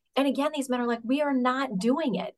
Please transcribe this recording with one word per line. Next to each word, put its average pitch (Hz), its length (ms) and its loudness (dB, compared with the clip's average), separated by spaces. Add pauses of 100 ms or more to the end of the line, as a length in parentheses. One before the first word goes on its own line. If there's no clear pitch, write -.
(160)
And 269 120 2
again, 277 260 0
these 277 160 -4
men 247 120 0
are 240 60 -2
like, 226 160 -2
"We 262 180 0
are 285 120 0
not 254 440 0
doing 247 380 2
it." - 220 -6